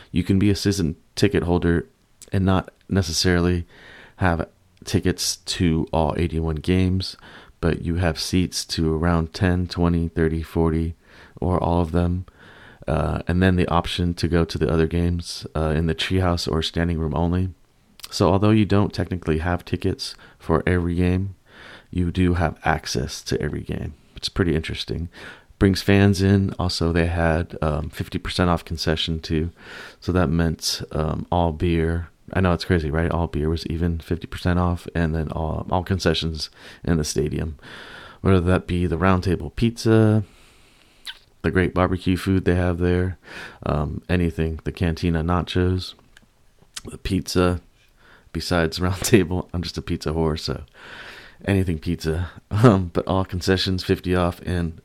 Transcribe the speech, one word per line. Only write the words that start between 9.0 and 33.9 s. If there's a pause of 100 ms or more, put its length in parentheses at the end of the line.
ten,
twenty,
thirty,
forty, (440)
or
all
of
them. (600)
Uh,
and
then
the
option
to
go
to
the
other
games,
uh,
in
the
treehouse
or
standing
room
only. (600)
So
although
you
don't
technically
have
tickets (220)
for
every
game, (560)
you
do
have
access
to
every
game. (200)
It's
pretty
interesting. (480)
Brings
fans
in.
Also,
they
had,
um,
fifty
percent
off
concession,
too. (500)
So
that
meant,
um,
all
beer. (240)
I
know
it's
crazy,
right?
All
beer
was
even